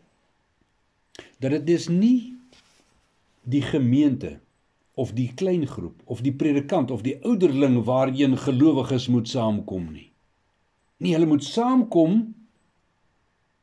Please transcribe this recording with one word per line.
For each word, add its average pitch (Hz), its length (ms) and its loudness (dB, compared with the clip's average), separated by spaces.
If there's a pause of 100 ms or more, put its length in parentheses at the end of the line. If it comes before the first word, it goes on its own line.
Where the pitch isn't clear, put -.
(1400)
dat 131 100 -2
dit 143 120 -4
dus 165 220 0
nie 220 460 2 (1080)
die 135 180 -2
gemeente, 127 760 0 (560)
of 127 180 -4
die 120 220 -4
klein 180 320 -2
groep, 87 380 -12
of 113 180 -10
die 139 100 0
predikant, 143 640 -2
of 104 80 -8
die 120 140 -4 (100)
ouderling 143 580 2
waarheen 131 540 2
gelowiges 131 720 0
moet 120 180 0
saamkom 104 640 -4
nie. 78 200 -20 (920)
Nee, 175 140 0
hulle 165 100 4
moet 147 180 2
saamkom 226 760 2 (1400)